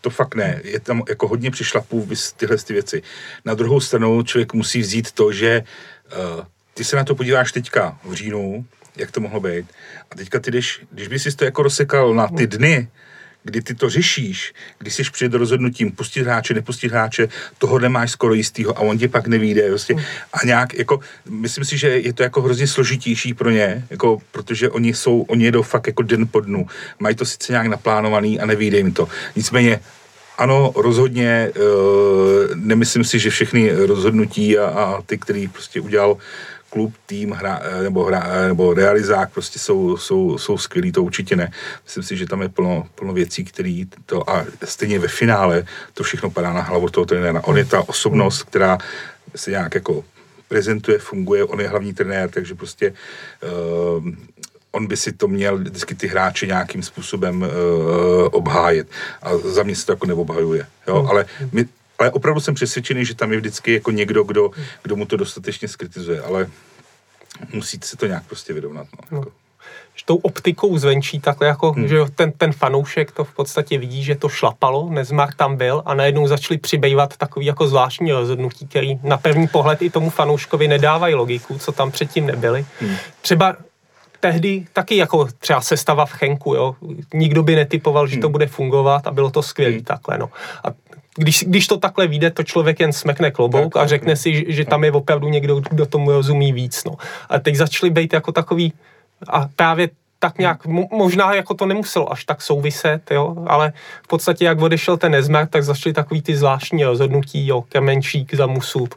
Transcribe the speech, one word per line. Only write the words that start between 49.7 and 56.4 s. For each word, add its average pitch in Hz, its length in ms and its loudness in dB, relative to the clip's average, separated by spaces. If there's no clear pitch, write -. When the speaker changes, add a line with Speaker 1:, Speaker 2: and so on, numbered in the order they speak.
Speaker 1:
jako 82 280 -2
prezentuje, 107 520 0
funguje, 98 440 0
on 101 180 -4
je 98 60 -4
hlavní 98 260 -4
trenér, 95 360 -4
takže 92 260 -8
prostě, 95 380 -4
eh, 85 680 -4
on 104 160 -4
by 95 100 -4
si - 140 -4
to 101 160 -2
měl 98 300 0
vždycky 92 380 -8
ty 98 120 -8
hráče 92 400 -2